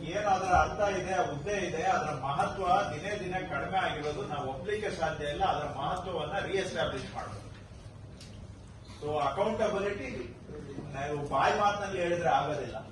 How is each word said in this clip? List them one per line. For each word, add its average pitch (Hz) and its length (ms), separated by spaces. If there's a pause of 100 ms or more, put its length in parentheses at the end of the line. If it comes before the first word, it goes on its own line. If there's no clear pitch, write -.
ಏನು 190 240
ಅದರ 190 180
ಅರ್ಥ 185 500
ಇದೆ, 180 180
ಹುದ್ದೆ 180 540
ಇದೆ, 160 160
ಅದರ 156 400
ಮಹತ್ವ 151 400 (300)
ದಿನೇ 185 260
ದಿನೇ 185 280
ಕಡಿಮೆ 165 300
ಆಗಿರೋದು 147 500
ನಾವು 135 220
ಒಪ್ಲಿಕ್ಕೆ 208 420
ಸಾಧ್ಯ 156 340
ಇಲ್ಲ. 156 180
ಅದರ 147 340
ಮಹತ್ವವನ್ನ 180 680
ರೀಎಸ್ಟಾಬ್ಲಿಷ್ 170 720
ಮಾಡಬೇಕು. - 280 (1600)
So 151 180
ಅಕೌಂಟಬಿಲಿಟಿ 180 1160 (580)
ನಾವು 143 360
ಬಾಯಿ 143 300
ಮಾತಿನಲ್ಲಿ 202 420
ಹೇಳಿದ್ರೆ 175 280
ಆಗೋದಿಲ್ಲ. 113 500 (120)